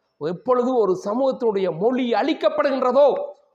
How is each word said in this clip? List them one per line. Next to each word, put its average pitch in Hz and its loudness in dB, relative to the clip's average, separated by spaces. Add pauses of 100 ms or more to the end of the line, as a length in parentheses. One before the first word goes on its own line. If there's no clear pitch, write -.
(200)
எப்பொழுது 247 -2
ஒரு 185 2
சமூகத்தினுடைய 208 -2
மொழி 247 0
அழிக்கப்படுகின்றதோ 269 0 (200)